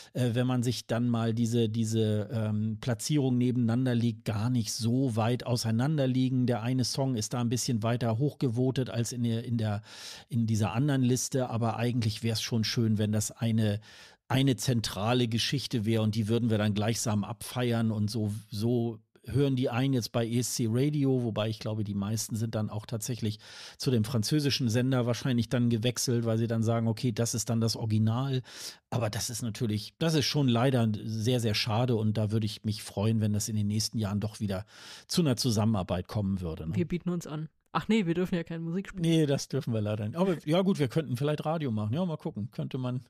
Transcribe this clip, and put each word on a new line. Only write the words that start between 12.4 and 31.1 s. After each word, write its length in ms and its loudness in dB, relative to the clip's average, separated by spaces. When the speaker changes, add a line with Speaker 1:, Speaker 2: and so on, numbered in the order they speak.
Speaker 1:
schon 240 0
schön, 320 2
wenn 160 0
das 180 0
eine, 480 0
eine 300 2
zentrale 720 0
Geschichte 560 -2
wäre 160 2
und 140 2
die 120 0
würden 220 2
wir 80 2
dann 160 2
gleichsam 500 0
abfeiern 680 -2
und 180 0
so, 240 -2
so 500 -2
hören 300 2
die 140 0
einen 240 2
jetzt 180 -2
bei 140 0
E 140 0
S 160 -2
C 140 0
Radio, 540 2
wobei 240 0
ich 120 -4
glaube, 260 -4
die 80 -4
meisten 420 -2
sind 200 -2
dann 140 -2
auch 160 -8
tatsächlich 540 -4
zu 120 -2
dem 140 4
französischen 640 0
Sender 380 2
wahrscheinlich 420 0
dann 220 2
gewechselt, 560 0
weil 120 2
sie 100 2
dann 140 0
sagen, 280 2
"Okay, 240 0
das 200 -2
ist 160 -4
dann 120 0
das 160 0
Original." 640 0
Aber 200 0
das 200 -4
ist 120 -6
natürlich, 560 -4
das 160 0
ist 120 4
schon 240 2
leider 400 4
sehr, 340 0